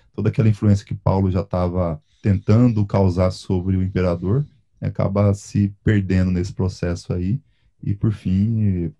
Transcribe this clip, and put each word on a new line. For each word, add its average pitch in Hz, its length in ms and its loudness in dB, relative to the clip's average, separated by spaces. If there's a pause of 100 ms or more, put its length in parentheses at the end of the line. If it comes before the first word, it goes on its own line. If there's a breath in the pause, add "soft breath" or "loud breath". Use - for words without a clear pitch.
(140 loud breath)
toda 104 160 -2
aquela 107 200 2
influência 104 360 2
que - 100 -10
Paulo 95 360 0
já 90 120 -2
tava 90 560 -2 (220)
tentando 107 640 2
causar 92 460 2
sobre 92 460 -2
o 92 60 0
imperador, 92 640 -2 (360)
acaba 101 520 0
se 101 400 -2 (100)
perdendo 95 480 2
nesse 90 220 -2
processo 90 600 -4
aí, 92 260 -2 (420)
e 101 140 -4
por 110 160 0
fim, 98 880 0